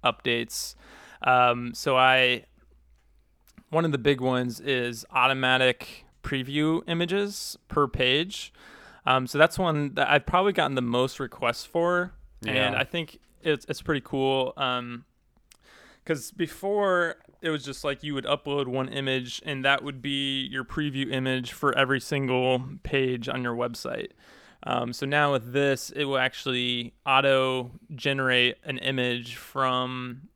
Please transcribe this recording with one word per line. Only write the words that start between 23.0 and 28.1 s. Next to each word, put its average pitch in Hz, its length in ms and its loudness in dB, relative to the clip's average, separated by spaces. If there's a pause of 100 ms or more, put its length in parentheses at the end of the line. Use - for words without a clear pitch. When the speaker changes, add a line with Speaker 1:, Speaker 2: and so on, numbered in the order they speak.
Speaker 1:
on 131 140 -4
your 120 120 -4
website. - 540 -6 (540)
Um, 123 300 -2
so 135 140 -6
now 147 240 2
with 120 220 -2
this, 139 360 0
it 147 160 -4
will 135 140 0
actually 123 720 -2 (100)
auto 131 680 2 (240)
generate 127 680 2